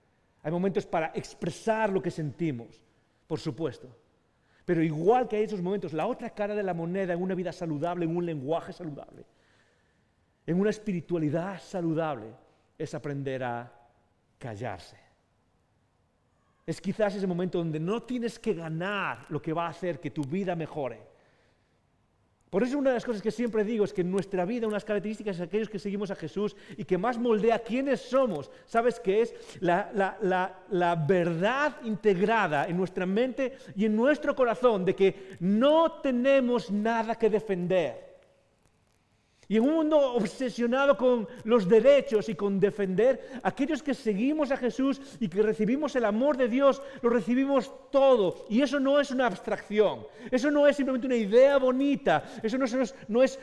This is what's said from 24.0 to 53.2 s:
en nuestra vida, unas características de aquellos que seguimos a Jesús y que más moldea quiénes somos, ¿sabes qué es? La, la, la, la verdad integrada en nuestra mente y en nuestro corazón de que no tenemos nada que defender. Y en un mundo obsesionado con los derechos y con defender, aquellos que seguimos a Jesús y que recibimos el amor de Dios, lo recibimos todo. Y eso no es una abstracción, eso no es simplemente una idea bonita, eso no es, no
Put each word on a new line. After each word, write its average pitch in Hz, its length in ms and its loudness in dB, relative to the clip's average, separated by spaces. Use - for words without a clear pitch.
en 175 100 -2
nuestra 185 320 -2
vida, 220 240 -2
unas 208 160 -4
características 208 540 -6
de 175 80 -6
aquellos 208 240 -4
que 202 100 -8
seguimos 202 320 -6
a 190 60 -10
Jesús 196 400 -4
y 202 80 -8
que 180 140 0
más 226 200 -2
moldea 226 420 2
quiénes 262 420 -2
somos, 247 500 0
¿sabes 233 340 0
qué 196 220 2
es? 233 120 -2
La, 175 320 2
la, 196 280 0
la, 185 380 0
la 175 280 2
verdad 180 880 2
integrada 196 840 2
en 170 80 -2
nuestra 185 300 -2
mente 240 480 0
y 202 120 0
en 214 100 2
nuestro 285 400 2
corazón 233 480 2
de 180 100 2
que - 460 0
no 294 640 4
tenemos 247 680 2
nada 220 460 0
que 220 140 2
defender. 180 880 -2
Y 208 60 4
en 220 60 4
un 294 100 4
mundo 302 400 4
obsesionado 240 840 0
con 240 320 2
los 220 240 4
derechos 220 640 6
y 196 60 -4
con 202 220 0
defender, 202 640 2
aquellos 277 400 -2
que 277 100 -2
seguimos 247 560 0
a 269 60 -2
Jesús 262 460 -2
y 220 80 -2
que 190 140 0
recibimos 214 560 0
el 233 80 2
amor 247 320 2
de 254 100 2
Dios, 262 340 4
lo 233 80 4
recibimos 247 600 2
todo. 254 560 4
Y 220 140 2
eso 285 180 2
no 277 180 4
es 277 140 2
una 254 140 0
abstracción, 196 840 0
eso 254 200 2
no 294 160 6
es 285 100 4
simplemente 262 300 -2
una 247 100 2
idea 247 400 6
bonita, 254 680 2
eso 226 160 -2
no 262 60 0
es, 247 320 0
no 233 140 4